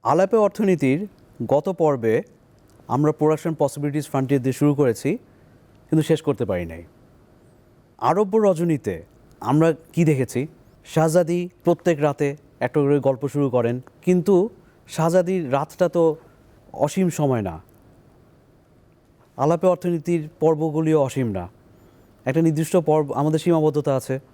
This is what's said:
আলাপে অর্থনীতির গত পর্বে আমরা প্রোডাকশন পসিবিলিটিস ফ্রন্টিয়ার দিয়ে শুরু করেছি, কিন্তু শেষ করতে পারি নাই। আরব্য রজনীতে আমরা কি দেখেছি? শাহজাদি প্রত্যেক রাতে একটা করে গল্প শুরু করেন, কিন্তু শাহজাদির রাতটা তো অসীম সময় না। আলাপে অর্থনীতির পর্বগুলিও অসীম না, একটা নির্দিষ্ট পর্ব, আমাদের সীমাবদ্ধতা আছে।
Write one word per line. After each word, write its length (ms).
আলাপে 300
অর্থনীতির 720
গত 220
পর্বে 540
আমরা 240
প্রোডাকশন 420
পসিবিলিটিস 540
ফ্রন্টিয়ার 340
দিয়ে 100
শুরু 220
করেছি, 420
কিন্তু 120
শেষ 200
করতে 220
পারি 220
নাই। 180
আরব্য 380
রজনীতে 680
আমরা 340
কি 120
দেখেছি? 420
শাহজাদি 640
প্রত্যেক 360
রাতে 360
একটা 200
করে 200
গল্প 280
শুরু 220
করেন, 300
কিন্তু 460
শাহজাদির 640
রাতটা 360
তো 280
অসীম 360
সময় 340
না। 200
আলাপে 300
অর্থনীতির 640
পর্বগুলিও 600
অসীম 260
না, 220
একটা 180
নির্দিষ্ট 340
পর্ব, 360
আমাদের 260
সীমাবদ্ধতা 580
আছে। 240